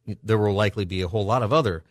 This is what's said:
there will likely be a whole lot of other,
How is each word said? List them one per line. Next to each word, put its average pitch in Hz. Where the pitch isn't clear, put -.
there 110
will 104
likely 101
be 92
a 87
whole 104
lot 113
of 104
other, 107